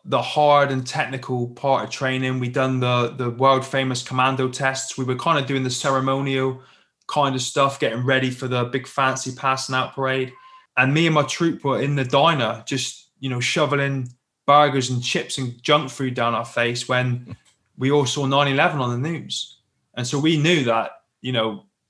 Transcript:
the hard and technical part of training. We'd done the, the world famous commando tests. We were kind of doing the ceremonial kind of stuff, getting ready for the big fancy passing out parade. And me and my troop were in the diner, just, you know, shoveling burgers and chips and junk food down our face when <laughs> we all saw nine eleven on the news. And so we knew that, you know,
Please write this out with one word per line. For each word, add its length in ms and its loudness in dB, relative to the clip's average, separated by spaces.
the 160 0
hard 480 4
and 160 -2
technical 640 -4
part 360 0
of 60 -8
training. 500 -2
We'd 140 -4
done 260 0
the, 360 0
the 120 -4
world 380 2
famous 360 -2
commando 460 0
tests. 480 -4
We 80 -4
were 120 -2
kind 220 0
of 80 -4
doing 160 -2
the 80 -2
ceremonial 920 -2
kind 280 0
of 80 -2
stuff, 380 0
getting 240 -2
ready 260 2
for 160 -8
the 180 0
big 220 -6
fancy 480 -2
passing 400 -4
out 200 -2
parade. 360 -2
And 180 4
me 120 4
and 80 4
my 80 4
troop 420 -2
were 180 0
in 140 -2
the 80 0
diner, 640 2
just, 420 -6
you 100 -8
know, 120 -4
shoveling 720 0
burgers 440 4
and 120 -2
chips 360 -4
and 220 -8
junk 300 2
food 240 -6
down 200 0
our 100 -2
face 420 -2
when 480 -2
<laughs> 220 -20
we 120 0
all 160 4
saw 200 -2
nine 220 2
eleven 320 2
on 100 -2
the 180 -4
news. 480 -10
And 120 -6
so 120 -2
we 180 4
knew 280 4
that, 280 0
you 120 -6
know, 320 -2